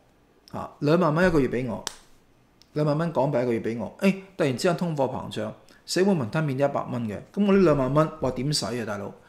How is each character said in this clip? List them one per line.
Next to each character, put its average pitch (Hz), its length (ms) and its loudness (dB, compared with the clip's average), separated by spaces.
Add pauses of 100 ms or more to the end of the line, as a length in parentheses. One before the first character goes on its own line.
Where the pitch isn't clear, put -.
(520)
啊， - 260 -10
兩 151 200 2
萬 160 160 2
蚊 180 140 4
一 - 20 4
個 165 80 2
月 127 100 2
畀 123 200 -4
我， 104 160 -8 (880)
兩 151 140 0
萬 147 100 0
蚊 165 160 -2
港 135 180 2
幣 127 120 0
一 - 20 0
個 123 80 0
月 113 80 0
畀 113 180 -4
我， 98 220 -8
誒， 190 140 4 (220)
突 170 80 0
然 135 120 2
之 - 60 -6
間 175 140 2
通 165 200 -4
貨 135 140 0
膨 107 200 -10
脹， 107 200 -6 (340)
社 - 180 0
會 196 120 4
民 139 180 0
生 160 140 0
變 135 120 -2
咗 143 120 2
一 - 40 -6
百 - 160 -2
蚊 120 160 -4
嘅， 98 120 -6 (160)
噉 202 120 0
我 196 60 4
呢 202 60 6
兩 160 180 6
萬 131 160 0
蚊， 156 160 4 (120)
哇， 131 100 0
點 127 200 -4
使 143 140 -2
啊， 113 220 -4
大 104 100 -6
佬？ 101 160 -10 (160)